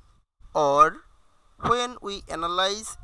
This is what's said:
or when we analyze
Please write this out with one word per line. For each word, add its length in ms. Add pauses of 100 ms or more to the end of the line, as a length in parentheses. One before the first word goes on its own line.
(560)
or 480 (560)
when 420
we 280
analyze 760